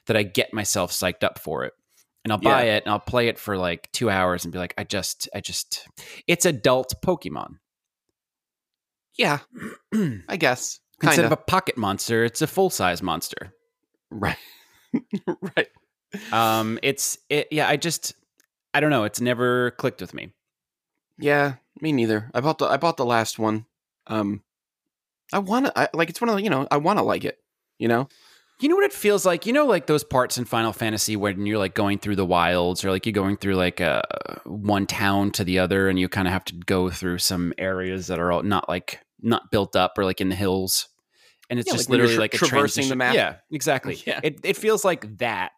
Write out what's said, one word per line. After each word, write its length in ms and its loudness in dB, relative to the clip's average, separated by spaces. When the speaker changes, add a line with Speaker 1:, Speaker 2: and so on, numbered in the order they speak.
Speaker 1:
that 100 2
I 60 2
get 300 -2
myself 380 -2
psyched 320 -2
up 160 0
for 240 -6
it. 100 -8
And 80 0
I'll 60 0
buy 260 4
Speaker 2:
Yeah. 100 4
Speaker 1:
it 80 0
and 80 0
I'll 80 2
play 300 0
it 100 -4
for, 180 -4
like, 360 -2
two 160 0
hours 340 2
and 80 -10
be 80 -8
like, 180 -8
"I 60 -6
just, 500 -6
I 60 -6
just," 480 -10
it's 180 2
adult 560 2
Pokemon. 580 -6
Speaker 2:
Yeah, 220 2
Speaker 1:
<clears throat> 340 0
Speaker 2:
I 100 -4
guess. 420 0
Speaker 1:
Instead 240 6
of 60 4
Speaker 2:
Kinda. 20 4
Speaker 1:
a 40 0
pocket 400 0
monster, 480 0
it's 160 -2
a 60 0
full-size 540 0
monster. 520 -6
Speaker 2:
Right. 280 -4
<laughs> 40 2
Right. 120 0
Speaker 1:
Um, 500 2
it's, 360 -2
it, 220 0
yeah, 160 0
I 80 2
just, 380 -4
I 60 6
don't 100 4
know. 140 4
It's 180 -4
never 500 2
clicked 300 -4
with 120 -12
me. 200 -14
Speaker 2:
Yeah, 360 2
me 100 0
neither. 420 0
I 80 0
bought 180 0
the, 60 0
I 120 2
bought 200 0
the 80 0
last 320 0
one. 280 0
Um, 340 -2
I 60 0
wanna, 360 0
I, 180 2
like, 160 0
it's 120 -8
one 80 0
of 80 2
the, 60 -2
you 60 0
know, 220 0
I 60 4
wanna 260 2
like 220 0
it, 120 -4
you 120 -2
know? 180 2
Speaker 1:
You 80 2
know 60 4
what 100 4
it 80 -2
feels 320 2
like? 200 0
You 80 0
know, 120 4
like, 220 2
those 180 2
parts 320 0
in 80 -2
Final 260 0
Fantasy 460 -2
when 280 0
you're, 140 0
like, 160 -2
going 240 2
through 160 -2
the 100 2
wilds 600 2
or, 60 0
like, 140 -2
you're 80 -2
going 240 2
through, 180 0
like, 260 0
uh, 220 2
one 420 -2
town 440 0
to 120 -2
the 160 2
other 300 2
and 100 2
you 80 2
kinda 240 0
have 140 -2
to 100 -12
go 340 0
through 280 -4
some 400 -2
areas 500 -4
that 120 -4
are 120 2
all 120 2
not, 260 0
like, 320 -6
not 300 -2
built 240 0
up 220 2
or, 80 2
like, 160 0
in 80 0
the 60 -2
hills. 520 0
And 100 -2
it's 80 -4
Speaker 2:
Yeah, 60 0
Speaker 1:
just 140 -2
Speaker 2:
like, 40 0
when 80 6
you're 80 6
Speaker 1:
literally, 220 2
Speaker 2:
tra-, 100 -2
Speaker 1:
like, 40 2
a 60 4
Speaker 2:
traversing 400 2
the 60 0
Speaker 1:
transition. 20 -4
Speaker 2:
map. 180 2
Speaker 1:
Yeah, 200 2
exactly. 460 -2
Speaker 2:
<laughs> 40 -14
Yeah. 180 -4
Speaker 1:
It, 200 -2
it 140 -2
feels 280 0
like 320 -2
that 400 -2